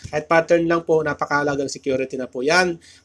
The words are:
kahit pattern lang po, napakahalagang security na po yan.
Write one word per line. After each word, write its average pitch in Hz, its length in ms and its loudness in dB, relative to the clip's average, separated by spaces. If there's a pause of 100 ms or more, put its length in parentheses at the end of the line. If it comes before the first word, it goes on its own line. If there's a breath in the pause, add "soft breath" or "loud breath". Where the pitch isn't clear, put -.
kahit 151 160 -4
pattern 165 400 2
lang 170 160 0
po, 160 240 2
napakahalagang 143 640 -2
security 131 480 -4
na 127 80 -6
po 123 160 -10
yan. 170 400 2 (240 soft breath)